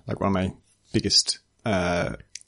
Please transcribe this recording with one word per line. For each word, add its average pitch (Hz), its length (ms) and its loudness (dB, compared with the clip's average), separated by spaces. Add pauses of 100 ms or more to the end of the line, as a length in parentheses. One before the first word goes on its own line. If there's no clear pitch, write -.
like, - 140 -4
one 95 80 0
of 98 60 2
my 95 180 0 (400)
biggest, - 460 2 (260)
uh, 87 480 0 (360)